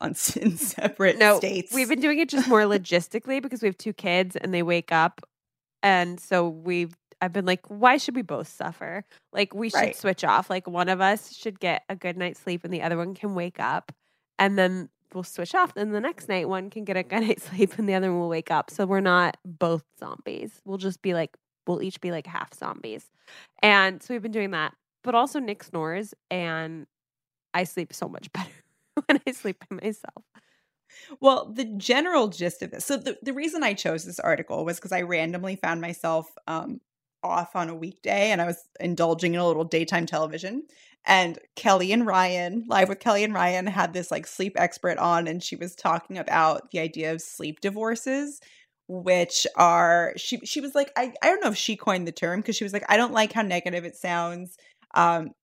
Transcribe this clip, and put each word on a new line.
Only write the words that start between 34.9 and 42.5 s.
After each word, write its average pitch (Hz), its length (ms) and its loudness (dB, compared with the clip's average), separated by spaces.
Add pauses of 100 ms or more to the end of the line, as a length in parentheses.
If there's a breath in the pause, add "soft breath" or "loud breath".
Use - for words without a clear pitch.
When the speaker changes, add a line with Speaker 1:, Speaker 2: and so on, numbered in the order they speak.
Speaker 1:
I 180 100 0
randomly 175 540 -4
found 165 240 -4
myself, 165 460 -4 (200)
um, - 340 -8 (420)
off 175 320 -2
on 170 140 -2
a 165 60 -10
weekday 196 560 -2
and 180 100 2
I 170 40 0
was 170 220 -6 (120)
indulging 170 540 0
in 175 80 0
a 175 60 4
little 165 180 2
daytime 165 400 0
television. 165 580 -4 (420 soft breath)
And 185 320 4 (200)
Kelly 190 340 4
and 233 160 4
Ryan, 185 600 0